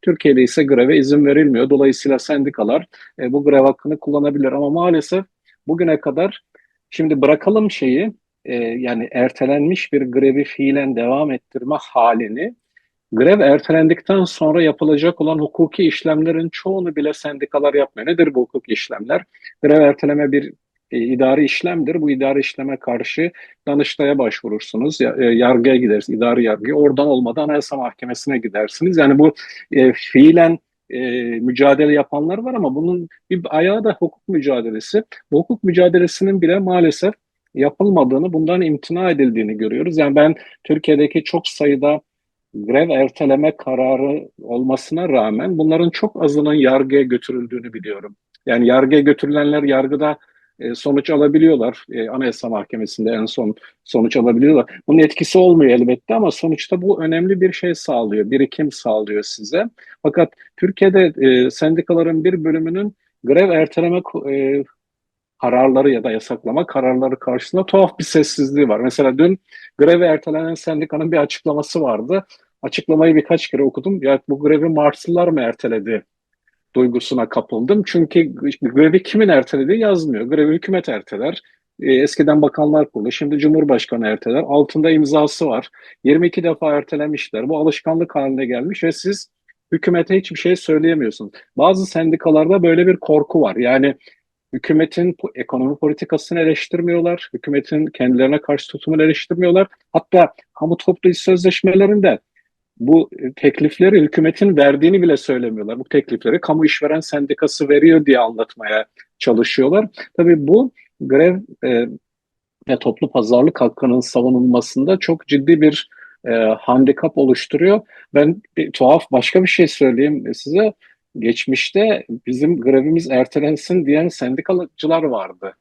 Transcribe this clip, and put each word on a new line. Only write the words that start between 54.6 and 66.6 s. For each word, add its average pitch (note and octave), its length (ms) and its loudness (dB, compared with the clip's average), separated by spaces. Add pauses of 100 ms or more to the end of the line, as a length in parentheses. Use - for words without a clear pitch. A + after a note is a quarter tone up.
Bunun D#3 100 4
etkisi D#3 400 2
olmuyor E3+ 320 6
elbette B2 440 0
ama G#3 160 0
sonuçta E3 520 -4
bu F#3+ 200 0
önemli E3+ 380 0
bir F3+ 120 0
şey F3+ 220 -4
sağlıyor, A2 560 -4
birikim D3 420 -2
sağlıyor G#2+ 500 -4
size. A#2+ 420 -6 (380)
Fakat D#3 300 0 (240)
Türkiye'de, F#3+ 560 2 (140)
e, B2+ 240 4
sendikaların E3 760 -2
bir F3+ 200 -2
bölümünün E3 520 -4 (280)
grev E3 260 4
erteleme E3+ 480 0
ko-, C#3 340 -8
e, C#3 320 -2 (720)
kararları C3 520 2
ya A#2 140 -2
da B2 60 -2
yasaklama A2+ 560 -6